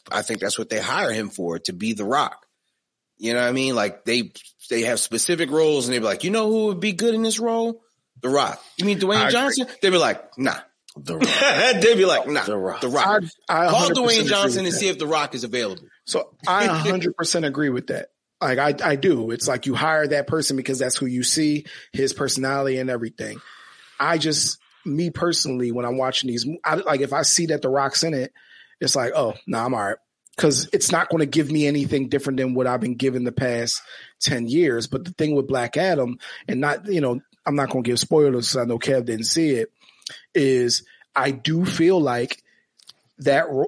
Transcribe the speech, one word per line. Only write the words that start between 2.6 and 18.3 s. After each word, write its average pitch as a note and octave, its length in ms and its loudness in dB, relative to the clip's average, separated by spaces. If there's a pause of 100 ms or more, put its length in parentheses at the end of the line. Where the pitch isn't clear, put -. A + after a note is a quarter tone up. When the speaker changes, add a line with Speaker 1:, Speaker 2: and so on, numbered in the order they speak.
Speaker 1:
You A2+ 160 -4
know B2 80 0
what B2 80 2
I - 20 0
mean? C3 240 0
Like, G#2 300 -2
they, A2+ 260 0 (380)
they A#2 140 0
have A#2 160 0
specific E3 500 -2
roles, D3+ 380 2
and B2+ 80 -2
they - 40 2
be A2 60 0
like, G2 180 -2
"You E3+ 60 -2
know A3 220 0
who A3 160 2
would F#3 120 -2
be G#3+ 140 -2
good A3 220 0
in A3+ 80 0
this A3 160 -2
role? A3+ 420 -2 (400)
The B2+ 80 -2
Rock." C3+ 320 0 (160)
"You F#3 80 0
mean G3+ 140 0
Dwayne F#3+ 160 2
Speaker 2:
I A3 60 2
agree. C4 100 2
Speaker 1:
Johnson?" B3+ 360 0 (140)
They G3 80 4
be F#3 80 4
like, B2+ 400 0
"Nah." B2+ 180 0 (400)
Speaker 3:
The D3 220 -8
Rock. B3 640 4
Speaker 1:
<laughs> - 0 -
They A3+ 140 6
be F#3+ 100 4
like, D#3+ 220 2
"Nah, C#3+ 180 0
Speaker 3:
The G#2 120 -2
Rock. F#2 240 -4
Speaker 1:
The B2+ 80 -2
Rock." F#3+ 340 2 (260)
Speaker 2:
I, E3 160 2
I F3 40 4
Speaker 1:
Call A3 100 4
Speaker 2:
hundred C#4 160 2
percent B3 120 2
Speaker 1:
Dwayne A3+ 120 4
Speaker 2:
agree - 100 0
Speaker 1:
Johnson G3+ 160 2
Speaker 2:
with F#3+ 120 0
Speaker 1:
and F#3+ 100 0
Speaker 2:
that. - 120 -2
Speaker 1:
see G3 100 0
if F#3 100 -2
The D3+ 80 -4
Rock D3+ 260 0
is B2 100 -8
available. A2 400 -4 (220)
Speaker 2:
So - 240 -4 (180)
I G3 180 2
a F#3 80 2
hundred D#3+ 440 -2
percent E3 280 -2
agree C#3+ 240 0
with B2 180 -4
that. - 220 -6 (300)